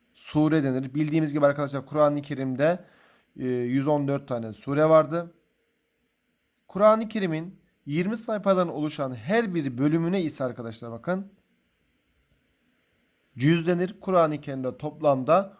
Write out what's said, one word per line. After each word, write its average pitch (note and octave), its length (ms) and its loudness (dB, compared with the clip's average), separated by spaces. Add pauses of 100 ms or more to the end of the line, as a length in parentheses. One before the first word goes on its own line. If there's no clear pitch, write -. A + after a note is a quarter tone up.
(140)
sure D3+ 500 2
denir. C3 300 -2
Bildiğimiz D3+ 380 0
gibi D3 140 2
arkadaşlar C#3 400 0
Kur'an-ı D3 360 2
Kerim'de, C#3 600 -2 (520)
e, B2+ 100 -6
yüz B2+ 420 -2
on D3 200 0
dört C#3 200 -4
tane A2+ 240 -6
sure C#3+ 360 0
vardı. D#3+ 460 4 (1300)
Kur'an-ı G#3+ 400 4
Kerim'in F3+ 520 -4 (260)
yirmi F3+ 300 -2
sayfadan G3 520 0
oluşan D3 460 -6
her F3+ 400 -2
bir C3+ 240 -4
bölümüne E3 440 2
ise D3 220 -4
arkadaşlar A#2 460 -8
bakın F3+ 420 -6 (2000)
cüz D#3+ 280 2
denir. F3+ 340 -2
Kur'an-ı D#3+ 400 2
Kerim'de C3 380 -8
toplamda D3+ 800 0